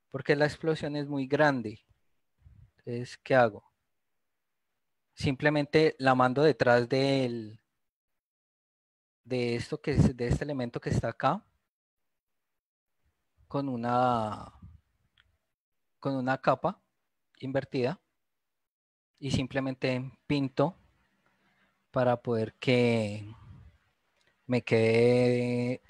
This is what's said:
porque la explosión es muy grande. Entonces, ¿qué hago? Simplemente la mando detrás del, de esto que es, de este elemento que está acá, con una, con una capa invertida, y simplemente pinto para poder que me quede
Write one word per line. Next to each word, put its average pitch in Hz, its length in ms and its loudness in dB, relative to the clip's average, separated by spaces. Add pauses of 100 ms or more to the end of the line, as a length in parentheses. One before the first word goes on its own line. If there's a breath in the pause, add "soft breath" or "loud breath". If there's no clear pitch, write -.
(100)
porque 156 240 -2
la 147 120 2
explosión 151 500 -4
es 147 120 -6
muy 139 180 -4
grande. 135 580 0 (920)
Entonces, 123 400 -12
¿qué - 160 -2
hago? 117 360 2 (1400)
Simplemente 151 840 2
la 131 160 4
mando 127 280 2
detrás 123 460 4
del, 127 720 -2 (1600)
de 120 320 -2
esto 120 220 -8
que - 140 -8
es, 127 240 2
de 120 120 -4
este 131 160 -2
elemento 135 360 -8
que - 80 -10
está 117 200 -2
acá, 139 360 -2 (2000)
con 139 200 -6
una, 120 840 -2 (1500)
con 139 160 -4
una 131 200 -2
capa 156 460 -2 (560)
invertida, 131 600 -4 (1200)
y 139 120 -8
simplemente 131 800 -4 (140)
pinto 143 500 0 (1160)
para 123 300 2
poder 110 340 -4
que 113 800 0 (1160 soft breath)
me 123 160 0
quede 123 1300 2